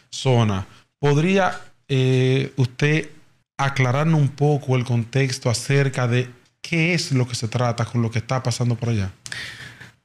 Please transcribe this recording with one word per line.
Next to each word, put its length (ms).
zona. 560
¿Podría, 600
eh, 680
usted 540
aclararnos 600
un 100
poco 480
el 80
contexto 640
acerca 580
de 220
qué 320
es 180
lo 160
que 80
se 140
trata 340
con 180
lo 80
que 100
está 220
pasando 340
por 140
allá? 220